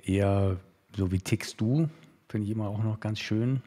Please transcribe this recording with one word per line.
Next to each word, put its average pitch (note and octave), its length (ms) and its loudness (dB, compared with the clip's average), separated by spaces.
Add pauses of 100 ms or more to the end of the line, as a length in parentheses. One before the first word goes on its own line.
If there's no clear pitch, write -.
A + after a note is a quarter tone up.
eher G2 560 2 (360)
so, F#2+ 160 0
wie F#2 80 2
tickst - 400 -4
du? D3 300 2 (400)
Finde G#2+ 160 -2
ich G2+ 60 -2
immer A2 160 -2
auch G#2+ 160 -2
noch A2 160 -2
ganz G#2+ 200 -4
schön. B2 480 0